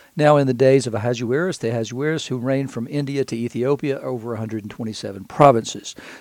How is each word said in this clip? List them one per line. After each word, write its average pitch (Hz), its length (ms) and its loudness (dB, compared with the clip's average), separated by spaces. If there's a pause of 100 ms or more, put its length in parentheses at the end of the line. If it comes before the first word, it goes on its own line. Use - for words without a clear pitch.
(160)
now 151 200 6
in 139 120 4
the 131 40 4
days 131 360 6
of 110 60 -6
Ahasuerus, 123 640 -2
the 113 120 -2
Ahasuerus 123 560 -4
who 131 100 -4
reigned 135 360 -2
from 120 160 -6
India 139 360 -2
to 123 120 -6
Ethiopia 135 640 -2
over 120 340 -6
a - 20 -6
hundred 110 280 -6
and 104 60 -12
twenty-seven 104 560 -10
provinces. - 680 2 (260)